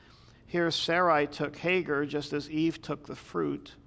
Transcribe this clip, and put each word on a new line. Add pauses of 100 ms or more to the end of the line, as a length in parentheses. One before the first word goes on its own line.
(460)
Here,
Sarai
took
Hagar,
just
as
Eve
took
the
fruit. (140)